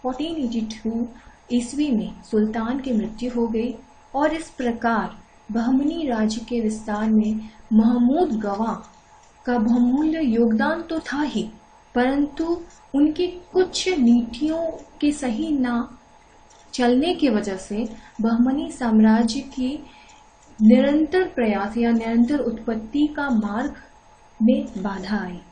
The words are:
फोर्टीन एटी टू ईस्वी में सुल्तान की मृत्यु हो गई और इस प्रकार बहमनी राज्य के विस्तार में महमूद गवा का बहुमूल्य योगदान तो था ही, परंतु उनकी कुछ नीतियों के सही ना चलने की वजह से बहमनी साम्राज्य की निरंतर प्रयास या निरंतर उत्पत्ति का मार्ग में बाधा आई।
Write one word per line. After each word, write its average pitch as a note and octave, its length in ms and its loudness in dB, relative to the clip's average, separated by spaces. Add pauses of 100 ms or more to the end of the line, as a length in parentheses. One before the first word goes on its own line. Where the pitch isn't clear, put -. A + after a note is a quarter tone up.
फोर्टीन D4+ 340 -6
एटी A#3 240 -4 (120)
टू A#3 340 -6 (440)
ईस्वी C#4 400 -2
में G3 300 -2 (100)
सुल्तान A3+ 480 0
की C4 120 -6
मृत्यु A3+ 400 -4
हो A#3 160 -2
गई A#3 260 -4 (400)
और D4+ 200 0
इस D#4+ 160 -8
प्रकार A#3 680 -4 (360)
बहमनी C#4 560 0
राज्य A3 420 -2
के A#3+ 120 -2
विस्तार G#3+ 480 -4
में G#3+ 400 0 (240)
महमूद B3 680 4
गवा G#3 340 -4 (720)
का B3 120 0
बहुमूल्य B3 640 2
योगदान A#3+ 600 2
तो D#4+ 180 -6
था C#4+ 220 -6
ही, A#3 280 -4 (460)
परंतु C#4+ 500 0 (480)
उनकी D#4 340 2 (260)
कुछ F#4 360 0
नीतियों D4+ 760 2 (360)
के D4 100 2
सही C#4+ 400 -4
ना B3 240 0 (1000)
चलने B3+ 420 2
की D4+ 140 2
वजह G#3 280 -2
से G#3+ 300 -6 (340)
बहमनी B3+ 500 0
साम्राज्य A3+ 680 4 (100)
की B3+ 200 -4 (920)
निरंतर C#4+ 640 6 (120)
प्रयास G#3+ 420 -2
या A#3 140 2
निरंतर A#3 480 2
उत्पत्ति A#3 680 -2 (100)
का C#4+ 140 -4
मार्ग A3 460 -2 (640)
में B3+ 260 4 (120)
बाधा F#3+ 400 -6
आई। F3+ 220 -8 (120)